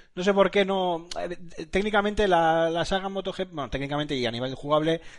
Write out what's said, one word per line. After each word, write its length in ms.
No 60
sé 100
por 160
qué 140
no, 440
eh, 460
técnicamente 640
la, 400
la 160
saga 240
Moto 240
G 140
P, 40
bueno, 180
técnicamente 460
y 100
a 60
nivel 240
jugable, 460